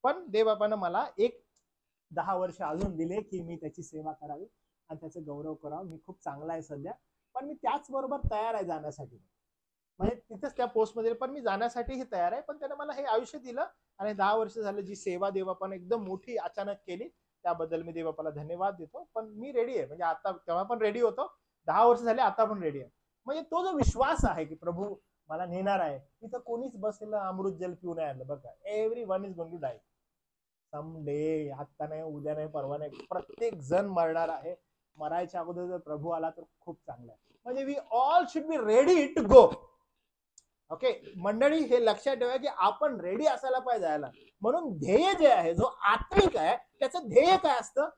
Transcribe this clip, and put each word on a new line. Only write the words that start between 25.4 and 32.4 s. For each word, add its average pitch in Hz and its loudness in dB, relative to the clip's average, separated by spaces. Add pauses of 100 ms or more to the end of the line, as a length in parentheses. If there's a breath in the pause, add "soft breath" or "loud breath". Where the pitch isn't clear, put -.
नेणार 190 -2
आहे, 143 -2
तिथं 226 -14
कोणीच 240 -8
बसलेलं 214 -6
अमृत 190 -4
जल 180 -8
पिऊ 170 -10
नाही 160 -4
आलं. 131 -10
बघा, 139 -10 (200)
everyone 214 -2
is 190 -10
going 170 -10
to 170 -12
die 135 -6 (960)
someday. 151 -4
आत्ता 151 -10
नाही, 156 -8
उद्या 151 -6
नाही, 156 -6